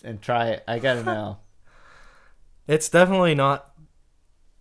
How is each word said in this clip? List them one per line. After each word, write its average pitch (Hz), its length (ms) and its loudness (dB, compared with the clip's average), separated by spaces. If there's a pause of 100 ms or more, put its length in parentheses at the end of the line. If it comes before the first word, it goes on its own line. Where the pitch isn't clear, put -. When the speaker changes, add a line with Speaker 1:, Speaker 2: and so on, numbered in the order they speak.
Speaker 1:
and 110 180 -12
try 117 260 0
it. - 200 -4
I 117 100 -4
gotta 123 240 -2
know. 107 400 -6
Speaker 2:
<laughs> - 60 -20 (1200)
It's 151 200 0
definitely 180 480 4
not 139 340 0 (920)